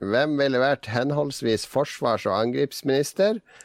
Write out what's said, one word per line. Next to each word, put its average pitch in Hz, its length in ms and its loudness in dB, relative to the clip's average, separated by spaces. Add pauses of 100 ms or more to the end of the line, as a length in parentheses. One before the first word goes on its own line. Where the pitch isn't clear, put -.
hvem 135 380 0
ville 135 240 2
vært 139 240 0
henholdsvis 131 800 -2
forsvars- 131 560 -2
og 98 140 0
angrepsminister, 139 1040 0 (220)